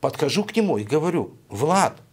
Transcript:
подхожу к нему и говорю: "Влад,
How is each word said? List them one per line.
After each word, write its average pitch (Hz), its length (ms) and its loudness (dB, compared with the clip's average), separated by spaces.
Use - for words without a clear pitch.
подхожу 143 440 0
к 208 100 -10
нему 190 240 2
и 107 60 -4
говорю: 156 460 -2
"Влад, 160 460 2